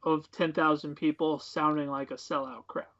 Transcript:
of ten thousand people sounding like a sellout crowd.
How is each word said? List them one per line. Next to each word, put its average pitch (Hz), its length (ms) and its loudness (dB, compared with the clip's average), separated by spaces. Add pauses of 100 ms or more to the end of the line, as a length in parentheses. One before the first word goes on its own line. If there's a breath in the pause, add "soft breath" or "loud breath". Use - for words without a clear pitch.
of 156 300 0
ten 165 200 0
thousand 151 440 2
people 156 420 2
sounding 151 540 0
like 139 180 -4
a 135 60 -8
sellout 131 500 -6
crowd. - 220 -8 (120)